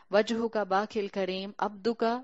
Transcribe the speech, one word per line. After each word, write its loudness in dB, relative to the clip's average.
"वजहु 2
का 0
बाकिल 0
करीम -4
अब्दु -2
का 0